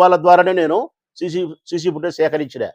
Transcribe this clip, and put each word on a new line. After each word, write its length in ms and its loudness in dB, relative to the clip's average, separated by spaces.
వాళ్ళ 140 6
ద్వారానే 360 6
నేను 180 0
సీసీ, 220 -6
సీసీ 260 -4
ఫుటేజ్ 240 -6
సేకరించిన. 440 -2